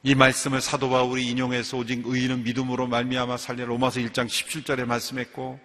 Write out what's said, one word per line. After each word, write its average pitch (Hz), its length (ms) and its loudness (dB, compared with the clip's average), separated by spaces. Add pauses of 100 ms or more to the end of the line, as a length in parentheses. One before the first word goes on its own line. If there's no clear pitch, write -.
이 135 140 4
말씀을 131 460 4
사도 131 280 0
바울이 127 380 2
인용해서 123 500 -2
"오직 123 280 -2
의인은 127 380 0
믿음으로 127 440 0
말미암아 123 500 0
살리라." 123 300 -6
로마서 123 320 0
일 117 140 -2
장 120 140 0
십칠 - 360 -6
절에 131 220 -2
말씀했고 127 800 -4